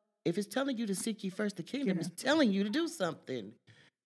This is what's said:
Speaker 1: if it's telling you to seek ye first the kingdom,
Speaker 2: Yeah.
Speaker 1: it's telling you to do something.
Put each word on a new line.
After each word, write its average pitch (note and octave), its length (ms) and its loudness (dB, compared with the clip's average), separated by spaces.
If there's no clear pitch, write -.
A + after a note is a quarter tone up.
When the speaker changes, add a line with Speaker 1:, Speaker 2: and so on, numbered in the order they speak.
Speaker 1:
if E3+ 100 2
it's G3+ 120 -2
telling C4+ 280 0
you A3+ 100 -2
to G3 80 0
seek G#3+ 300 -4
ye F#3+ 60 -2
first G#3 260 -2
the E3+ 60 -8
kingdom, G3 340 0
Speaker 2:
Yeah. E3 100 -2
Speaker 1:
it's - 160 -8
telling C#4 300 6
you G3 120 4
to G#3+ 60 0
do D#4+ 180 0
something. C3 680 -6